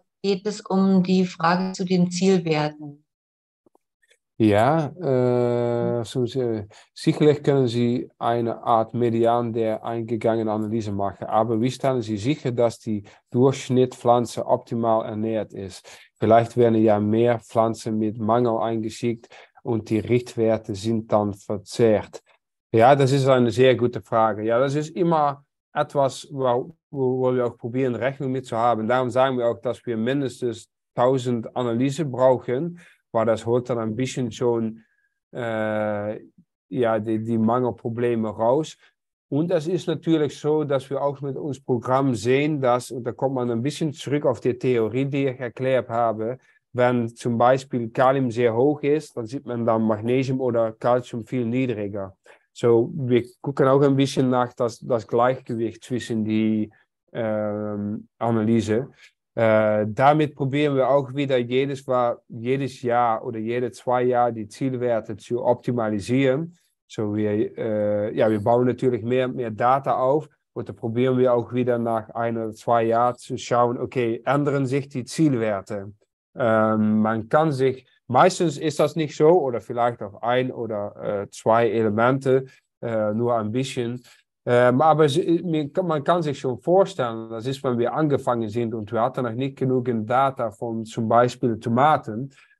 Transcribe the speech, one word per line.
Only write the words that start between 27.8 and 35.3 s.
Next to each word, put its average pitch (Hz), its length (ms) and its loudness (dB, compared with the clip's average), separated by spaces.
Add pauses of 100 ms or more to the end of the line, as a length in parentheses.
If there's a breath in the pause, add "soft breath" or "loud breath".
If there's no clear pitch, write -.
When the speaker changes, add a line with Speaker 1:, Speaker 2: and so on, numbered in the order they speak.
Speaker 2:
Rechnung 131 360 -4
mit 131 140 -6
zu 120 100 -8
haben. 113 320 0
Darum 127 220 0
sagen 127 280 2
wir 120 100 0
auch, 117 120 -2
dass 117 260 -6
wir 117 120 -4
mindestens 123 720 -4 (240)
tausend 123 600 0
Analyse 127 500 -2
brauchen, 131 760 0 (340 loud breath)
weil 110 120 2
das 110 200 0
holt 123 240 0
dann 117 100 -2
ein 110 160 -4
bisschen 127 360 -4
schon, 113 520 -2 (500 soft breath)